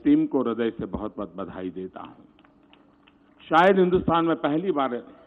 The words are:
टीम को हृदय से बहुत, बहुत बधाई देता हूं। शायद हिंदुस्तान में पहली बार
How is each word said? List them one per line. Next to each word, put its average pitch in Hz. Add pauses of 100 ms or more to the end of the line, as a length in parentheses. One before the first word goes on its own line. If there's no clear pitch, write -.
टीम 151
को 143
हृदय 117
से 110
बहुत, 98
बहुत 90
बधाई 92
देता 90
हूं। - (1200)
शायद 185
हिंदुस्तान 175
में 165
पहली 165
बार 127 (240)